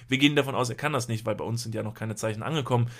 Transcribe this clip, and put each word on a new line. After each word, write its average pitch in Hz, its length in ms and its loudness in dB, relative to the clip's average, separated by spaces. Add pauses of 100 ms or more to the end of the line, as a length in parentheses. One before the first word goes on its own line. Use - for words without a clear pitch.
wir 127 80 2
gehen 143 200 6
davon 135 180 2
aus, 120 160 2
er 110 60 -6
kann 147 180 -2
das 120 140 0
nicht, 113 180 -4
weil 110 80 0
bei 78 100 -4
uns 113 180 -2
sind 110 120 -6
ja 110 80 -4
noch 107 120 -6
keine 110 220 -6
Zeichen 110 260 -4
angekommen. 123 460 2 (120)